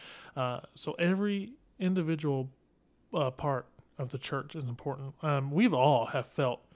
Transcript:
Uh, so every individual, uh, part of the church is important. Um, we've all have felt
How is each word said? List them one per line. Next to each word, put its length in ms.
Uh, 240
so 240
every 540
individual, 720
uh, 180
part 360
of 140
the 60
church 360
is 120
important. 480
Um, 260
we've 240
all 340
have 200
felt 340